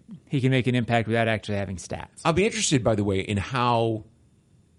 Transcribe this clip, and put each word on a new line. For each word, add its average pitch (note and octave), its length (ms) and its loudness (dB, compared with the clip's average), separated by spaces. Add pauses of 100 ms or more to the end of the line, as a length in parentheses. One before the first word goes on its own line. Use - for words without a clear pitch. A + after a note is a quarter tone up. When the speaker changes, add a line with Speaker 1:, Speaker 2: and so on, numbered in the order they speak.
(260)
Speaker 1:
he C#3+ 140 -2
can C3 100 2
make C3 160 2
an B2 80 2
impact A#2 340 2
without A2+ 200 2
actually G#2 280 -2
having G2 200 -6
stats. - 480 -12
Speaker 2:
I'll E3 100 4
be F#3 100 2
interested, D#3 400 0
by A2+ 120 2
the G2+ 80 0
way, F#2+ 160 0
in G2+ 180 -2
how A#2 680 0 (760)